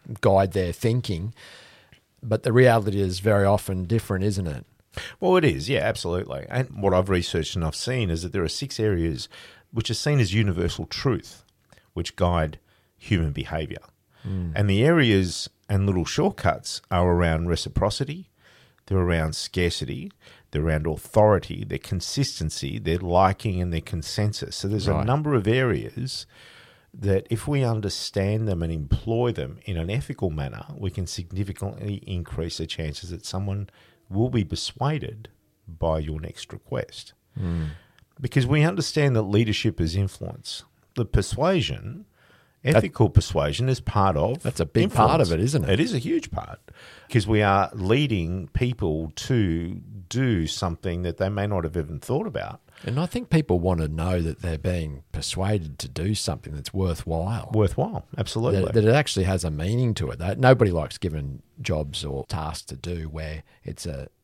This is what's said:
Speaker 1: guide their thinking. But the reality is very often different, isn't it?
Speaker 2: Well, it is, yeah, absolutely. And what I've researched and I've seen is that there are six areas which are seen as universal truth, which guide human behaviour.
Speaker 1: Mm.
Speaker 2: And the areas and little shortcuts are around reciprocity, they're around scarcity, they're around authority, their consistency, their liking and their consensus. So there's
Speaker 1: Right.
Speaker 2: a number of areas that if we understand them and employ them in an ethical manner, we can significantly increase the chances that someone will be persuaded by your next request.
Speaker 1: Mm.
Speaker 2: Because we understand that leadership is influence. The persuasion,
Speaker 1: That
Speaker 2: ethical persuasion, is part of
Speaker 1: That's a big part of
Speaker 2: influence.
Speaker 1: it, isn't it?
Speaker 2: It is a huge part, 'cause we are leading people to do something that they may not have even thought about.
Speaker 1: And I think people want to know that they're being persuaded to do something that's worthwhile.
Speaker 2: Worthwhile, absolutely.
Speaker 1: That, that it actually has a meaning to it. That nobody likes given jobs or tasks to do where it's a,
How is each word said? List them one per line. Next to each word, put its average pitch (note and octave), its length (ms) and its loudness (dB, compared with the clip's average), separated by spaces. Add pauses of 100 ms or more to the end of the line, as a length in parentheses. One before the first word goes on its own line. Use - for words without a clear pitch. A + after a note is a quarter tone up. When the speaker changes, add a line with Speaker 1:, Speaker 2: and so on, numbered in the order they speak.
(200)
Speaker 1:
guide G2 320 6
their F2+ 200 0
thinking. A2+ 600 -2 (880)
But A2 200 -2
the B2 100 0
reality A2+ 480 6
is F#2 200 0
very G2+ 240 4
often G2 400 2
different, G2 400 0
isn't G2 240 0
it? C2+ 180 -8 (520)
Speaker 2:
Well, F#3 180 4
it F3 80 6
is, D2+ 240 2
yeah, B2 120 0
absolutely. F2 680 -2
And B2+ 320 -4
what G2 140 4
I've F#2 140 4
researched F2 480 0
and E2+ 80 0
I've D#2 100 -2
seen A#2+ 360 -2
is E2 120 -2
that F2 100 -8
there F#2+ 120 0
are D#2+ 40 -2
six - 300 -8
areas E2+ 500 0 (440)
which - 180 -2
are A#2 40 -2
seen D3 260 2
as F#2+ 120 2
universal F2+ 540 0
truth, - 560 -4 (520)
which E2+ 200 -4
guide E2+ 460 0 (360)
human E2+ 360 0
behaviour. - 500 -6 (420)
Speaker 1:
Mm. F2+ 300 -4
Speaker 2:
And G2+ 160 2
the G2+ 140 4
areas A2+ 640 4 (180)
and G2 160 2
little F#2 200 2
shortcuts - 760 0 (120)
are F2+ 180 4
around E2+ 380 2
reciprocity, A#2+ 800 -2 (560)
they're G2 120 0
around E2 360 2
scarcity, F2+ 800 -4 (400)
they're D2 100 0
around D#2 240 0
authority, G2+ 800 2
their G2+ 140 -6
consistency, - 1000 -4
their F2 200 0
liking F#2 600 2
and F2+ 120 -2
their E2 80 -2
consensus. - 720 -4
So - 140 -6
there's G#2 180 -2
Speaker 1:
Right. - 160 2
Speaker 2:
a - 20 0
number C#3+ 300 0
of G#2 140 2
areas A#2+ 760 -2 (720)
that G2 340 0
if A#2 180 -2
we C#3+ 160 2
understand G#2+ 800 0
them F2+ 160 0
and E2 100 -2
employ A2 600 -2
them D2 320 -8
in F#2+ 120 -6
an E2 140 -4
ethical A2+ 400 -4
manner, C#2 360 -8 (120)
we F#2+ 140 -6
can F2+ 160 -6
significantly G2 840 -8 (120)
increase E2+ 520 -6
the E2 100 -6
chances D#2+ 420 -8
that F2 160 -12
someone G2 420 -6 (420)
will G#2 180 0
be A#2+ 160 2
persuaded B2 840 -4 (360)
by E2 320 0
your D#2 220 -4
next - 320 -12
request. - 640 -10 (260)
Speaker 1:
Mm. E2 300 -2 (500)
Speaker 2:
Because C3 260 0
we D3 160 4
understand D3+ 540 2
that A2 60 4
leadership G#2 580 2
is D#2+ 160 0
influence. - 680 -6 (320)
The A#2 120 0
persuasion, C3+ 960 0 (580)
Speaker 1:
That D3 140 4
Speaker 2:
ethical A2+ 320 4
persuasion, D#2+ 600 2
is B2+ 120 0
part G2 360 2
of G2 260 0
Speaker 1:
That's - 180 -4
a E2 60 2
big E3+ 260 2
part B2+ 280 6
of G2 80 4
Speaker 2:
influence. E2 140 2
Speaker 1:
it, - 20 4
isn't C3+ 200 0
it? C#2 60 -2
Speaker 2:
It F#2+ 100 4
is A3 140 0
a C#3 40 0
huge A3+ 320 -2
part, - 300 -8 (500)
'cause G#2 160 4
we G#2+ 160 6
are G2 320 4
leading F#2+ 760 0
people D#2+ 680 -2
to F2+ 640 0 (300)
do A#2 360 2
something F2 560 -4
that E2+ 140 -2
they F#2+ 140 0
may G2+ 160 -2
not G2 180 0
have E2 120 -4
even D#2 220 -4
thought D#3+ 280 -4
about. - 340 -8 (240)
Speaker 1:
And B2+ 160 -2
I F3+ 60 0
think A#3+ 240 -6
people D3+ 280 2
want F2 220 0
to D#2 80 -2
know D#2+ 320 -2
that E2 220 -4
they're E2 160 -4
being D#2 520 -4
persuaded F#2 680 -4
to - 100 -10
do E2+ 260 -2
something - 400 -6
that's C#2+ 200 -10
worthwhile. F2+ 800 -2
Speaker 2:
Worthwhile, A2 540 0 (120)
absolutely. A2+ 460 0
Speaker 1:
That, F2 100 -2
that A2 100 6
it A2+ 100 6
actually C#3 300 2
has F#2 180 0
a E2+ 80 -2
meaning G#2 440 0
to C2+ 160 -2
it. - 80 -8
That F2 200 -4
nobody B2+ 320 6
likes D#2+ 280 -2
given D2 440 -6 (180)
jobs D2+ 440 -4
or C#2 220 -6
tasks D#2 400 -6
to C2+ 100 -12
do D#2+ 320 -8
where D#2 340 -8 (220)
it's - 220 -10
a, C#2+ 220 -8 (160)